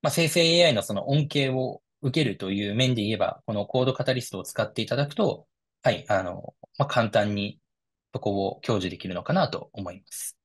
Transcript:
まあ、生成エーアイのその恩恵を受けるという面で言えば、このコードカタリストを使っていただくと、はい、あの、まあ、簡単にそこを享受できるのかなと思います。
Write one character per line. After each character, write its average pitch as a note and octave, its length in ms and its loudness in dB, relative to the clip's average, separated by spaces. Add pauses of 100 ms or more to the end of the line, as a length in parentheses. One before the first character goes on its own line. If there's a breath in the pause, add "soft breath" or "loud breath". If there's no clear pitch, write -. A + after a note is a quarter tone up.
ま D#3 80 2
あ、 - 20 -4
生 E3 160 2
成 E3 180 4 (120)
エ F3 60 8
ー - 40 8
ア - 40 8
イ - 20 4
の G#2 100 2
そ - 100 -4
の - 160 -4
恩 C#3+ 240 2
恵 C#3 160 2
を C3 320 -2 (200)
受 C#3+ 220 2
け B2+ 60 2
る G2 80 -6
と F#2+ 140 -4
い G2+ 180 -2
う G#2 60 -2
面 B2+ 180 2
で A2 100 0
言 G#2+ 100 0
え G#2+ 40 -4
ば、 - 280 -2
こ A2+ 80 -6
の G2+ 120 -2
コ B2+ 180 0
ー - 20 2
ド C3 80 2
カ - 100 -4
タ C3 80 0
リ B2+ 100 0
ス - 100 -12
ト F#2+ 80 -8
を F2+ 40 -10
使 - 180 -6
っ G#2+ 100 -2
て - 100 -4
い A2 40 -2
た A#2+ 120 -2
だ C#3+ 100 0
く D3 60 -10
と、 - 340 0 (340)
は B2+ 100 2
い、 G2 180 -2
あ G2 120 2
の、 F#2 320 -10 (240)
ま C#3+ 60 2
あ、 C#3+ 40 -2
簡 A#2 220 0
単 G#2 260 2
に G2+ 260 -6 (520)
そ C3 60 -6
こ G2 280 0
を - 120 -6
享 A2 200 0
受 F2+ 100 -4
で - 80 -12
き - 100 -10
る F#2 60 -6
の - 100 -6
か - 80 -4
な E3+ 160 4
と - 240 -8
思 F#2 220 -10
い F#2+ 80 -18
ま - 80 -20
す。 - 360 -12